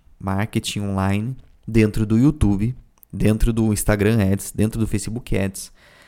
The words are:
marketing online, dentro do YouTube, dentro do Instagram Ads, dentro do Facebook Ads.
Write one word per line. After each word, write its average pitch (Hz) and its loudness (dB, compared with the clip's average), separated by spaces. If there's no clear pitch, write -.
marketing 101 -2
online, 101 -2
dentro 110 2
do 110 2
YouTube, 113 2
dentro 107 2
do 110 2
Instagram 104 2
Ads, 98 -4
dentro 110 -2
do 110 -2
Facebook 110 -6
Ads. 98 -6